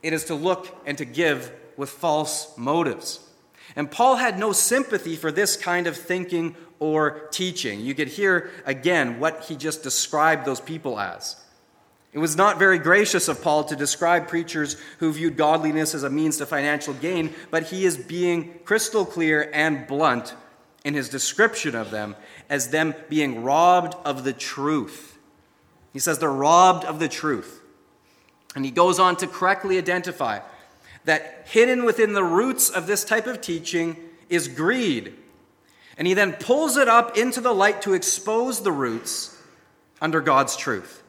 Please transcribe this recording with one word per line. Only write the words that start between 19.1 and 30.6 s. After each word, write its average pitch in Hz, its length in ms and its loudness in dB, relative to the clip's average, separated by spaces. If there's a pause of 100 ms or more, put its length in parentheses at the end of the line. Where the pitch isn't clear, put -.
and 151 340 0
blunt 139 460 0 (500)
in 143 100 -4
his 139 140 -4
description 151 680 -2
of 110 180 -6
them 104 260 -8 (320)
as 127 220 -2
them 156 220 2 (140)
being 139 360 0
robbed 175 600 4
of 131 220 -4
the 135 80 -2
truth. - 840 -4 (760)
He 139 60 -10
says 151 200 -2
they're 156 100 0
robbed 165 540 6
of 156 160 -6
the 160 80 0
truth. - 540 -6 (960)
And 135 100 -6
he 135 60 -6
goes 175 280 4
on 180 180 6
to 185 100 -4
correctly 190 500 0
identify 170 640 -2 (680)